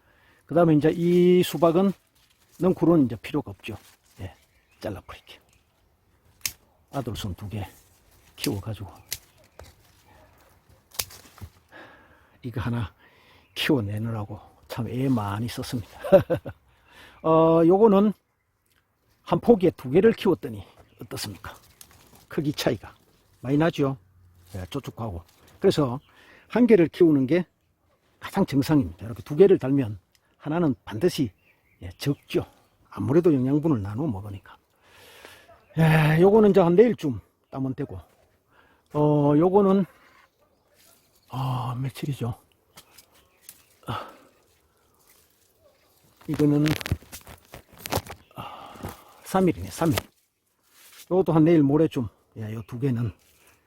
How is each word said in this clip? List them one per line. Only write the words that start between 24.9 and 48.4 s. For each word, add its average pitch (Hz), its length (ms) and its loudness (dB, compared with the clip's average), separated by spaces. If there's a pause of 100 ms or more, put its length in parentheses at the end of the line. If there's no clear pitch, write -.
그래서 147 420 0 (480)
한 240 180 2
개를 190 220 6
키우는 147 380 4
게 170 180 0 (760)
가장 - 260 -2
정상입니다. 131 600 -2
이렇게 110 160 -12
두 147 140 -10
개를 190 220 6
달면 131 400 -2 (400)
하나는 156 360 -2 (100)
반드시, 127 460 -2 (520)
예, 90 160 -14
적죠. - 480 -4 (440)
아무래도 151 440 0
영양분을 139 480 0
나누어 107 240 -8
먹으니까. 101 500 -12 (1200)
예, 156 420 4
요거는 202 300 6
이제 196 100 4
한 175 140 4
내일쯤 175 460 2 (300)
따면 135 240 -6
되고. 95 260 -10 (920)
어, 147 440 2
요거는, 190 480 4 (1500)
어, 123 460 -6
며칠이죠? 131 580 -6 (1500)
아, - 240 -10 (2250)
이거는, 147 380 0 (1700)
아, - 380 -18 (520)